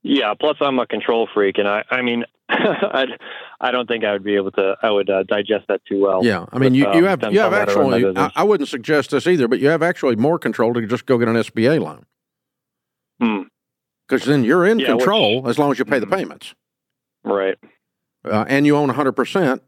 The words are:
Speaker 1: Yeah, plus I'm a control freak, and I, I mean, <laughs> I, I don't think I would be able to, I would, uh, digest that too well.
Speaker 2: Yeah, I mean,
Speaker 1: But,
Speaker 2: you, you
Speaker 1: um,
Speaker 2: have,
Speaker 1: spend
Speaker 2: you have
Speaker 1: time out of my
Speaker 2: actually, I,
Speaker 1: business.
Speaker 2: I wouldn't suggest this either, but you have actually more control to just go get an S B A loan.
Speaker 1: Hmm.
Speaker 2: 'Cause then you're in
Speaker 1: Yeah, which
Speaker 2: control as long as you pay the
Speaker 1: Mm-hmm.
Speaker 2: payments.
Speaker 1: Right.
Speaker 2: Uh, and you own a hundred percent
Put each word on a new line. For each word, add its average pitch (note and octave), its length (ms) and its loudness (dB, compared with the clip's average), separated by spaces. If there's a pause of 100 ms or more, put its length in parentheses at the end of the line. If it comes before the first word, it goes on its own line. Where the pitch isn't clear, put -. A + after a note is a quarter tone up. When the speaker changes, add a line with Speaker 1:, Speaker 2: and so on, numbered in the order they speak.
Speaker 1:
Yeah, B2+ 360 0
plus D3 220 -2
I'm C3+ 200 0
a A#2 60 -2
control A2+ 480 -2
freak, G2+ 260 0
and G2+ 80 0
I, G#2 220 -2
I B2+ 120 -2
mean, A#2+ 240 -2 (120)
<laughs> - 120 -20
I, - 560 -2 (560)
I B2 100 -2
don't B2 160 -2
think A2+ 160 -4
I G#2 80 0
would G2+ 140 -4
be G#2 100 0
able G2 160 0
to, G2 320 0
I A2 80 2
would, G2+ 180 0
uh, F#2+ 140 2
digest G#2 460 -2
that G2 160 0
too G2 160 -2
well. F#2+ 240 2
Speaker 2:
Yeah, F#2 260 0
I B2+ 80 -6
mean, C3 140 4
Speaker 1:
But, - 20 2
Speaker 2:
you, C#3 80 4
you - 60 2
Speaker 1:
um, E3 160 4
Speaker 2:
have, F#3+ 160 0
Speaker 1:
spend A2+ 120 -2
Speaker 2:
you G3 60 4
have F#3+ 140 2
Speaker 1:
time - 80 2
out - 80 0
of G2+ 80 2
my - 60 2
Speaker 2:
actually, B2+ 200 2
I, G2 80 2
Speaker 1:
business. C3+ 240 -2
Speaker 2:
I D#3 80 0
wouldn't G3 240 2
suggest C#3+ 440 -2
this C#3 160 0
either, D#3 200 2
but A#2 120 0
you C#3 100 2
have D#3+ 120 2
actually D#3 360 0
more D3+ 200 2
control A#2 360 -2
to A#2 120 -2
just A2+ 200 -4
go B2+ 120 4
get A#2 120 2
an A2+ 80 2
S A2 120 0
B A2+ 180 0
A D#3 120 2
loan. D#2 260 -8 (1160)
Speaker 1:
Hmm. G#2+ 220 -4 (680)
Speaker 2:
'Cause C3 160 0
then C3+ 180 2
you're E3+ 220 2
in A3 140 2
Speaker 1:
Yeah, B3+ 100 -2
which - 80 2
Speaker 2:
control C3 500 0
as A#2+ 100 -2
long C#3+ 140 2
as C3 80 -2
you B2 60 0
pay C3+ 140 0
the G#2 60 -2
Speaker 1:
Mm-hmm. G#2 100 -2
Speaker 2:
payments. - 380 -10 (680)
Speaker 1:
Right. G2 340 0 (680)
Speaker 2:
Uh, G#2 240 0
and C#3 160 2
you D3 100 4
own C#3+ 140 0
a A#2+ 40 -2
hundred C3+ 200 0
percent C3 540 -2